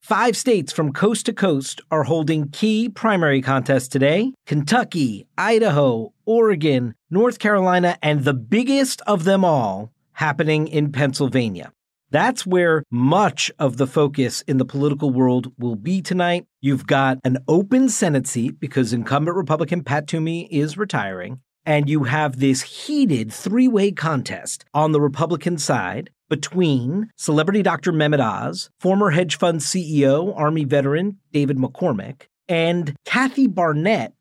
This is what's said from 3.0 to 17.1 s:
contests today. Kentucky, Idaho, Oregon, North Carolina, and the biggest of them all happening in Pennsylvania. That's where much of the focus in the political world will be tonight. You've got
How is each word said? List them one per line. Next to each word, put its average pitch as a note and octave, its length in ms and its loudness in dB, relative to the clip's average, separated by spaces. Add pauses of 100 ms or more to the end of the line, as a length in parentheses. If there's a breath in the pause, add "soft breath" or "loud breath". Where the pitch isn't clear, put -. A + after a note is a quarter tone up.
contests C3 460 0
today. D#3+ 440 2 (140)
Kentucky, D3+ 800 -2 (100)
Idaho, D3 760 2 (100)
Oregon, D#3 720 2 (160)
North A3 280 2
Carolina, F3+ 600 2
and D3+ 240 0
the C#3+ 80 2
biggest B3 720 0
of G#3 220 0
them F#3+ 200 4
all A2+ 480 0 (200)
happening D#3 540 0
in D3 260 -2
Pennsylvania. C3 800 -2 (380)
That's G3 360 0
where E3+ 440 2
much D3 680 2
of C3 180 0
the C#3 100 0
focus C#3 600 0
in C#3 80 0
the C3 80 2
political C#3+ 460 -2
world B2+ 480 2
will A#2+ 180 -4
be E3+ 240 -2
tonight. F3 460 -2 (160)
You've C#3 240 0
got C3+ 360 2